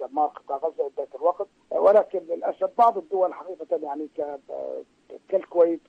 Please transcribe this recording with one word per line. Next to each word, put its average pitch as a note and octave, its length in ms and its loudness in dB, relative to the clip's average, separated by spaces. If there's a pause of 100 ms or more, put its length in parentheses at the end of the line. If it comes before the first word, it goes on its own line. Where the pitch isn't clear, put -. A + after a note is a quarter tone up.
إعمار C#3+ 260 0
قطاع - 280 -10
غزة D3+ 420 -4
ذات C#3 160 -6
الوقت، E3 320 -2 (260)
آه، E3 80 0
ولكن G3 380 4
للأسف E3+ 600 -4
بعض A#3 200 6
الدول F#3 360 -2
حقيقة، E3 480 -6
يعني، D3 340 -8
ك-، C#3+ 220 -6 (120)
آه، C3+ 320 -8 (460)
كالكويت، E3+ 600 2